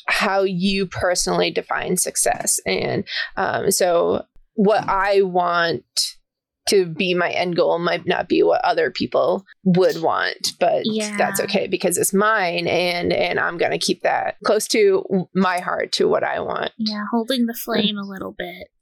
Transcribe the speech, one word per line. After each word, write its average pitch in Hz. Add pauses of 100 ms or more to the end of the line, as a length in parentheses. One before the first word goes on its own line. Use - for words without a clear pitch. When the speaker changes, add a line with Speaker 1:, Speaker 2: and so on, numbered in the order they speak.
Speaker 1:
how 196
you 196
personally 180
define -
success. -
And, 185 (320)
um, -
so 175 (300)
what 202
I 196
want 175 (840)
to 196
be 175
my 170
end 175
goal 165
might 175
not 175
be 160
what 170
other 170
people 139 (200)
would 170
want, 92 (100)
but -
Speaker 2:
Yeah. 214
Speaker 1:
that's 196
okay -
because 185
it's -
mine 190
and, 175
and 175
I'm 170
gonna 165
keep -
that - (100)
close 214
to 202 (300)
my 180
heart, -
to 175
what 160
I 139
want. -
Speaker 2:
Yeah, 208
holding 233
the 233
flame 214
a 202
little 190
bit. 180 (140)